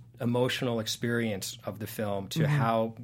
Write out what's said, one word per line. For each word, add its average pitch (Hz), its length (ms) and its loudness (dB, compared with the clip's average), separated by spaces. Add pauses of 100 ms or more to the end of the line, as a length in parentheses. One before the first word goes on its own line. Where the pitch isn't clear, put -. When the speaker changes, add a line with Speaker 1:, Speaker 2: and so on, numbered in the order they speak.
(180)
Speaker 1:
emotional 123 600 2
experience 113 840 -2
of 107 120 -6
the 110 80 -6
film 101 400 -2
to - 180 -4
Speaker 2:
Mm-hmm. 147 120 4
Speaker 1:
how 113 480 2